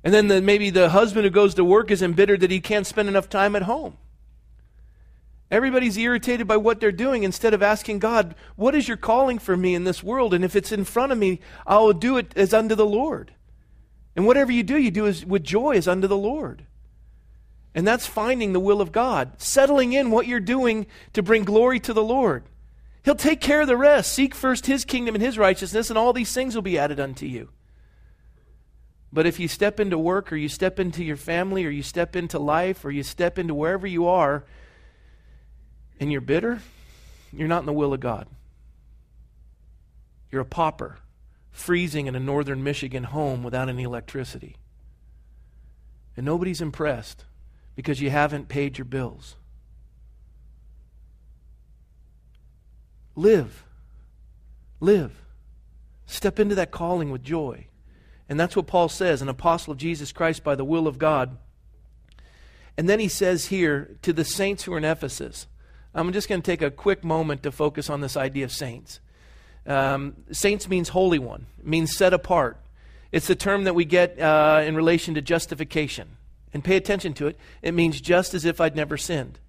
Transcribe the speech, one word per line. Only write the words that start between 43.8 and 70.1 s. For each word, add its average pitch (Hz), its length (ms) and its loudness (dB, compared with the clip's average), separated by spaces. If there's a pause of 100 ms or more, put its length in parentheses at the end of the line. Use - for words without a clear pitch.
electricity. 123 720 -12 (1600)
And 123 120 -10
nobody's 170 340 -4
impressed 147 640 -6 (520)
because 135 260 -4
you 139 80 -2
haven't 147 380 0
paid 143 280 -4
your 131 80 -10
bills. 123 520 -10 (3750)
Live. 170 500 2 (1160)
Live. 175 420 2 (840)
Step - 340 -4
into 202 180 2
that 180 140 -2
calling 170 400 -4
with 127 140 -10
joy. 147 440 -6 (600)
And 143 100 -4
that's 170 180 0
what 185 100 0
Paul 175 240 2
says, 160 320 -2
an 135 80 -6
apostle 165 420 -2
of 135 60 -12
Jesus 147 340 -8
Christ 165 320 -4
by 143 120 0
the 135 80 -6
will 160 220 0
of 135 120 -4
God. 131 400 0 (1400)
And 160 100 -2
then 208 140 2
he 208 80 0
says 185 380 -2
here 151 560 -2
to 180 100 0
the 160 120 -2
saints 202 400 -4
who 180 100 -8
are 165 40 -6
in 156 60 -4
Ephesus, 151 600 -6 (480)
I'm 170 180 -4
just 196 160 -4
gonna 185 140 -4
take 170 180 -4
a 147 100 0
quick 190 340 -2
moment 160 400 -2
to 143 80 -4
focus 147 360 -4
on 143 140 -6
this 139 160 -6
idea 135 260 -4
of 123 80 -8
saints. - 480 -12 (640)
Um, 139 480 -2 (160)